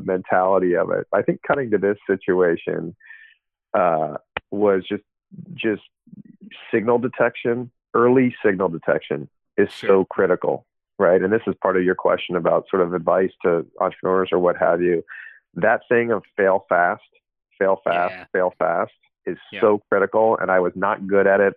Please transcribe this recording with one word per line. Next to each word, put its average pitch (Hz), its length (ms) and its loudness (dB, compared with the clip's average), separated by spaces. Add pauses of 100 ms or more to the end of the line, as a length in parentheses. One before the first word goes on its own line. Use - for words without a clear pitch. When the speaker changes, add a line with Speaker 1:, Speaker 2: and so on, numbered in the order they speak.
Speaker 1:
mentality 92 720 0
of 90 160 -2
it. 92 200 -4
I 104 120 0
think 185 220 -4
cutting 135 260 -2
to 101 80 2
this 101 180 -2 (100)
situation, 85 880 -2 (800)
uh, 78 440 0 (340)
was 98 360 0
just, 101 160 -6 (520)
just - 260 -2 (880)
signal 120 280 2
detection. 120 720 -2 (240)
Early 123 400 4 (100)
signal 95 240 2
detection 76 580 -4 (300)
is 101 160 2
Speaker 2:
Sure. - 160 -4
Speaker 1:
so 95 160 4
critical, 87 640 -2 (320)
right? 92 220 4
And 95 120 0
this 110 140 2
is 95 160 -2
part 95 140 2
of 92 60 0
your 90 120 2
question 90 400 -2
about 82 340 0
sort 95 140 2
of 87 100 -2
advice 90 380 0 (120)
to 85 220 0 (160)
entrepreneurs 92 500 -2
or 95 60 2
what 87 200 2
have 87 260 0
you. 87 200 0 (540)
That 107 300 0
thing 120 240 0
of 101 100 -2 (140)
fail 95 320 2
fast, 90 360 0 (540)
fail 95 280 0
fast, 87 280 -2
Speaker 2:
Yeah. 90 200 -18
Speaker 1:
fail 90 260 -2
fast 85 320 -4 (340)
is 87 120 -8 (160)
Speaker 2:
Yeah. 98 80 -12
Speaker 1:
so 104 280 2
critical. 107 480 0
And 92 140 -4
I 92 80 2
was 90 160 -2
not 98 320 -4
good 98 200 2
at 98 120 4
it 98 180 2